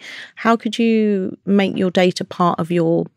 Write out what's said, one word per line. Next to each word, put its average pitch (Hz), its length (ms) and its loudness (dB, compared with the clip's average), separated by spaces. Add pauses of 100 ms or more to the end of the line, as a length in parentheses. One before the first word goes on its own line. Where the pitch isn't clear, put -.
(360)
How 226 200 0
could 220 220 -6
you 214 580 0 (100)
make 196 300 2
your 185 140 0
data 180 340 0
part - 360 -2
of 165 100 -4
your 170 360 0 (100)